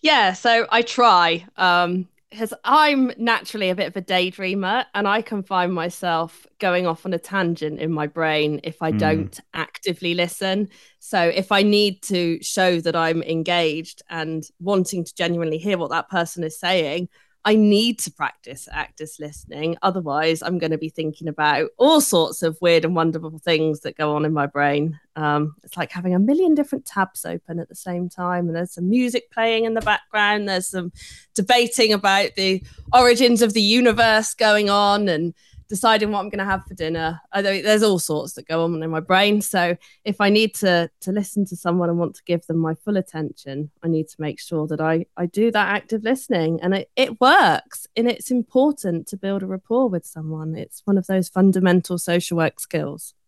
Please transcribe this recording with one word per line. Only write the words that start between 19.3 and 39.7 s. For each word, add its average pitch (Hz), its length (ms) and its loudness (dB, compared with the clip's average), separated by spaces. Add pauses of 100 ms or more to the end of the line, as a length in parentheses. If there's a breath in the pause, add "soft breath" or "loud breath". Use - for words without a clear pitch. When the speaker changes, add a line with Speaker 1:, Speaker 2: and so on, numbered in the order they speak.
Speaker 1:
Otherwise, 160 640 0
I'm 180 160 -2
gonna 160 200 -2
be 160 100 -6
thinking 156 400 -8
about 151 400 0 (100)
all 302 220 6
sorts 170 420 0
of 165 180 -2
weird 170 240 4
and 175 120 0
wonderful 160 420 -2
things 156 440 0
that - 140 -10
go 151 200 -2
on 151 80 0
in 151 80 0
my 147 140 0
brain. 143 520 0 (160)
Um, 151 480 -2
it's - 140 -18
like 165 160 -6
having 180 200 -4
a 180 60 2
million 302 380 2
different 285 300 -4
tabs - 380 -4
open 170 360 -8
at - 80 -10
the 190 80 -20
same 180 320 -6
time, 175 400 -4
and 165 80 -4
there's 175 160 -6
some 180 180 -4
music 247 400 -2
playing 226 340 0
in 226 100 -2
the 226 60 -2
background. 208 680 0
There's 185 180 -2
some 180 240 -6 (460 loud breath)
debating 233 560 2
about 196 420 2
the 190 300 -2 (280 loud breath)
origins 240 500 6
of 214 100 2
the 214 100 2
universe 220 720 2
going 208 340 4
on, 202 400 2
and 165 240 -2 (360 soft breath)
deciding 214 440 0
what 202 80 -4
I'm 202 80 -8
gonna 202 160 -6
have 190 200 -4
for - 100 -16
dinner. 165 460 -4 (120)
I 196 100 -2
don't, 196 220 -2
there's 214 180 4
all 202 160 4
sorts 156 360 -4
that - 120 -16
go 165 160 0
on 165 220 -2
in 160 40 -6
my 160 120 -4
brain. 202 420 2
So 175 340 0 (280 soft breath)